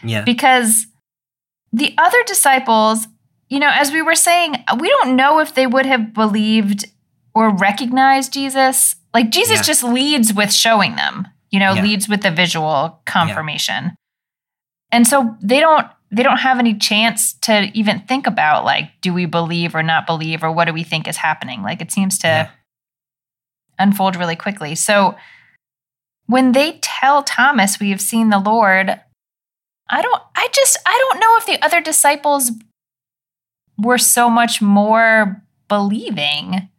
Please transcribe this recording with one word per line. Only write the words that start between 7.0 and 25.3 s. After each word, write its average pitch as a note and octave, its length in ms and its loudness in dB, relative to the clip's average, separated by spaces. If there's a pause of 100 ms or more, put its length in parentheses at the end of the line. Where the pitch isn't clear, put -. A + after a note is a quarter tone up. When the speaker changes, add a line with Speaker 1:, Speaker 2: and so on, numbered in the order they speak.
Speaker 2:
or A3 220 2
recognized C4 760 0
Jesus. C4+ 600 0 (180)
Like, A3+ 180 0
Jesus A4 260 0
Speaker 1:
Yeah. - 60 -2
Speaker 2:
just D4+ 200 0
leads B3 500 0
with G3+ 200 0
showing A3 420 2
them, C#2+ 320 -6 (220)
you G3 100 0
know, G3 140 2
Speaker 1:
Yeah. G3 80 0
Speaker 2:
leads G#3 260 -2
with G#3 140 -2
the F#3+ 100 0
visual D#3+ 760 -2
Speaker 1:
Yeah. - 40 -10
Speaker 2:
confirmation. D#3 840 -4 (960)
And A#3+ 160 4
so B3+ 340 0
they A#3+ 180 0
don't, D#4 280 4 (240)
they G#3+ 120 -2
don't C4+ 180 2
have C4 180 0
any A#3 160 0
chance A3 680 -2
to G3+ 340 0
even G#3+ 260 -2
think C4 260 -4
about, D3+ 380 0
like, D#3 260 -2 (100)
do F3+ 140 -4
we F3+ 100 -2
believe E3+ 500 -4
or D#3+ 80 -2
not D#3+ 220 0
believe, D#3+ 380 -6
or D#3+ 80 -2
what E3 140 0
do E3 80 -4
we E3 100 -8
think D#3+ 240 -8
is D3 100 -8
happening? C3 460 -6
Like, D3+ 180 -8
it E3 100 -12
seems F#3+ 280 -2
to F3 80 -2
Speaker 1:
Yeah. D#3+ 200 0 (1300)
Speaker 2:
unfold F#3+ 360 2
really E3+ 200 -4
quickly. E3 380 -8
So G3+ 420 2 (1120)